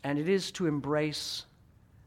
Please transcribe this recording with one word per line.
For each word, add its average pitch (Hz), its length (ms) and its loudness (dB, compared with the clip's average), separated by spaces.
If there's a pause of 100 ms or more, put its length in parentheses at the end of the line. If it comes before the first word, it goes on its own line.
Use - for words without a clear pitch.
And 143 140 0
it 156 120 0
is 190 240 2
to 185 120 -2
embrace 151 800 0 (600)